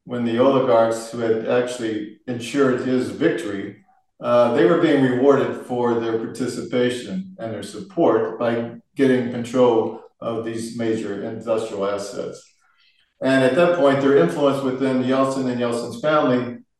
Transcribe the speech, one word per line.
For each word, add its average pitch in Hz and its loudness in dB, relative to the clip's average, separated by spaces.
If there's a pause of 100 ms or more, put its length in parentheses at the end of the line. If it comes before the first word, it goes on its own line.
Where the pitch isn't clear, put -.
when 120 -6
the 117 2
oligarchs 117 2
who 120 -10
had 110 0
actually 117 -2
ensured 123 0
his 123 -2
victory, 98 -4 (340)
uh, 120 2
they 165 4
were 170 4
being 143 4
rewarded 127 2
for 120 0
their 113 -2
participation 123 -4
and 113 -8
their 101 -10
support 113 0
by 117 -2 (240)
getting 127 2
control 117 2 (180)
of 113 -6
these 113 -8
major 107 -4
industrial 107 -4
assets. - -8 (760)
And 131 2
at 127 4
that 175 4
point, 139 4
their 139 4
influence 147 2
within 127 0
Yeltsin 131 0
and 120 -4
Yeltsin's 117 -4
family, 131 0 (200)